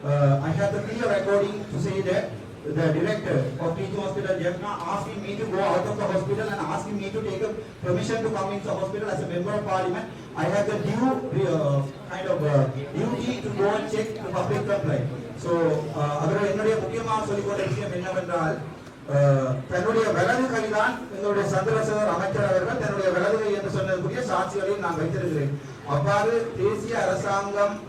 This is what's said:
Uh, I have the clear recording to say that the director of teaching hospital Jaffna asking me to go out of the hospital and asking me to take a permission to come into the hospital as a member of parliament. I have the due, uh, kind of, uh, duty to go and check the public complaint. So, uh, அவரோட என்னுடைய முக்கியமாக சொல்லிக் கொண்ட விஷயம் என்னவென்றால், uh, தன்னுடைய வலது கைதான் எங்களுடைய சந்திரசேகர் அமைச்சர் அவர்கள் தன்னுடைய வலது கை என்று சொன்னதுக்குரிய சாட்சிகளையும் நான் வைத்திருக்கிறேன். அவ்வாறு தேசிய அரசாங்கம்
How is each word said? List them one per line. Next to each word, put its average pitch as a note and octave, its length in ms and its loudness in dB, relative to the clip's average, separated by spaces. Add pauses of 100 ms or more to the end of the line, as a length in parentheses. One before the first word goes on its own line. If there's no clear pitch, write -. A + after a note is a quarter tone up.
Uh, C#3+ 460 4
I - 100 2
have G3+ 160 4
the G3+ 120 -2
clear A#3 200 -2 (100)
recording G3+ 380 2 (160)
to - 160 -4
say F#3+ 220 -2
that - 140 2 (540)
the E3 180 4
director F#3+ 400 0 (280)
of E3 140 0
teaching G3 260 -4
hospital F#3+ 360 -2
Jaffna F3+ 320 -2 (220)
asking - 320 -4
me G3+ 60 -6 (100)
to A3 100 -2
go F#3+ 160 0
out F3+ 240 2
of G#3 80 -2
the G3+ 140 0
hospital G3+ 400 0
and F#3 60 -4 (140)
asking G#3 280 -4
me G3 140 -4
to A3 120 0
take F#3+ 220 -4
a - 20 -4 (320)
permission G#3+ 420 0
to A3 120 2
come G3 180 -2
into G3+ 140 -6
the - 100 0
hospital G3+ 340 -4
as - 120 -2
a - 80 -6
member F3+ 240 -2
of G#3 120 -2
parliament. F#3 360 0 (300)
I D#3 180 0
have G3+ 180 4
the G#3 60 0 (100)
due, B3+ 240 2 (400)
uh, D3 260 2 (340)
kind - 220 -6
of, D3 100 0
uh, C#3+ 220 6 (320)
duty A#3 340 -2 (140)
to - 40 -2 (120)
go G3+ 160 4
and G#3 160 -2
check G#3+ 140 0 (180)
the F#3 120 -6
public - 340 0
complaint. C3 360 2 (380)
So, E3+ 60 2 (480)
uh, D3 240 0
அவரோட G3+ 280 2
என்னுடைய G#3+ 320 2
முக்கியமாக A3 460 -2
சொல்லிக் G3+ 220 -2
கொண்ட G3 200 -2
விஷயம் G3 280 -4
என்னவென்றால், F3 580 -2 (580)
uh, C#3 320 6 (240)
தன்னுடைய A3 340 4 (140)
வலது B3+ 340 4
கைதான் G#3+ 400 2 (220)
எங்களுடைய G3+ 400 0
சந்திரசேகர் G#3+ 600 2
அமைச்சர் G3 340 0
அவர்கள் F#3+ 340 2
தன்னுடைய G3 320 2
வலது G3+ 280 4
கை G3+ 160 2
என்று F#3+ 180 -2
சொன்னதுக்குரிய F#3+ 440 0 (100)
சாட்சிகளையும் G3 540 0
நான் D#3+ 160 -2
வைத்திருக்கிறேன். C#3 500 0 (360)
அவ்வாறு G3+ 440 2 (240)
தேசிய A3 400 0
அரசாங்கம் G3+ 800 0 (140)